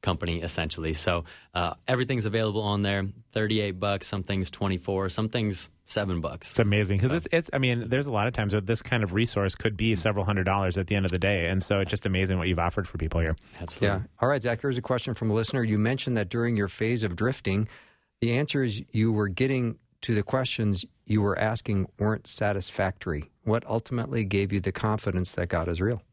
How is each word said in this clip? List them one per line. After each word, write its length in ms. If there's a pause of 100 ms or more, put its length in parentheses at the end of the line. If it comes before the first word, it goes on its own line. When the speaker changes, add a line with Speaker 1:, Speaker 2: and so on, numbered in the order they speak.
Speaker 1:
company, 380
essentially. 540
So, 300 (280)
uh, 220 (140)
everything's 380
available 360
on 200
there. 240 (260)
Thirty-eight 480
bucks, 260
some 160
things 300
twenty-four, 560
some 200
things 400 (180)
seven 340
bucks. 300
Speaker 2:
It's 100
amazing, 400
'cause 100
Speaker 1:
So 60
Speaker 2:
it's, 160
it's, 200
I 60
mean, 300
there's 180
a 60
lot 160
of 40
times 220
where 60
this 220
kind 200
of 100
resource 440
could 200
be 200
several 280
hundred 200
dollars 340
at 80
the 80
end 120
of 40
the 80
day. 300
And 140
so 180
it's 100
just 160
amazing 320
what 100
you've 120
offered 280
for 100
people 220
here. 160 (240)
Speaker 1:
Absolutely. 380
Speaker 3:
Yeah. 80 (140)
All 80
right, 140
Zach, 200
here's 160
a 40
question 320
from 160
a 40
listener. 300
You 140
mentioned 380
that 120
during 280
your 120
phase 340
of 140
drifting, 500 (540)
the 120
answers 480 (120)
you 200
were 160
getting 500 (240)
to 120
the 80
questions 640 (220)
you 160
were 160
asking 480 (120)
weren't 280
satisfactory. 1040 (140)
What 220
ultimately 580
gave 280
you 80
the 120
confidence 600
that 160
God 200
is 120
real? 220 (100)